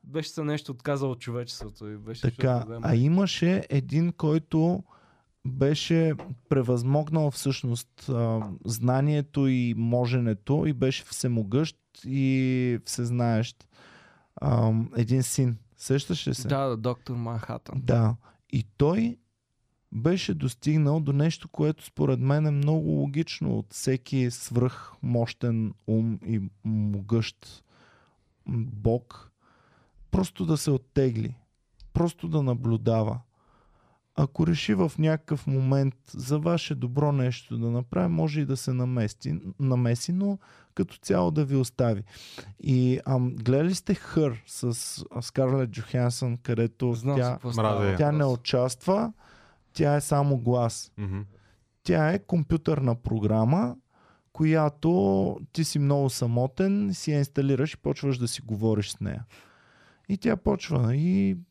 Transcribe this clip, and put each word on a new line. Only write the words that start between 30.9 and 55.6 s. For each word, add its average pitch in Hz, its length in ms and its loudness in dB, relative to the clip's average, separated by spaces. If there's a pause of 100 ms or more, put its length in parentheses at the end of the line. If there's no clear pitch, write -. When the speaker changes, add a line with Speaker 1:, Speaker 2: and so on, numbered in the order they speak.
Speaker 2:
Просто 170 360 0
да 156 140 0
наблюдава. 113 800 0 (920)
Ако 156 320 2
реши 170 280 2
в 180 240 2
някакъв 156 480 0
момент 135 480 2 (140)
за 135 300 -2
ваше 160 360 0
добро 135 380 0
нещо 123 460 -2
да 117 120 -2
направи, 123 380 0
може 160 320 0
и 139 60 0
да 135 100 -2
се 127 160 -4
намести, 123 680 -2 (220)
намеси, 123 520 2
но 196 260 0 (360)
като - 220 -2
цяло 185 340 2
да 151 140 2
ви 135 120 0
остави. 120 460 0 (580)
И, 127 460 2
ам, 127 280 0
гледали 139 400 2
сте 180 200 -2
Хър 143 520 0
с, - 180 -10 (460)
а, 117 120 -8
Скарлет 131 480 0
Джохансън, 120 640 -2
където 120 560 -2
Speaker 1:
Знам 123 240 -2
Speaker 2:
тя, 127 80 2
Speaker 1:
за 123 80 0
какво 123 200 -6
става 110 180 2
Speaker 3:
Мразя 101 200 2
я. 92 60 2
Speaker 2:
тя 147 160 2
не 156 60 0
Speaker 1:
въпрос. 131 220 2
Speaker 2:
участва, 185 720 0 (600)
тя 147 220 2
е 147 60 2
само 143 380 2
глас. 120 580 0
Speaker 3:
Мгм. 98 240 -4 (600)
Speaker 2:
Тя 160 280 2
е 196 80 0
компютърна 151 760 0
програма, 113 840 2 (560)
която 156 600 2 (600)
ти 160 120 0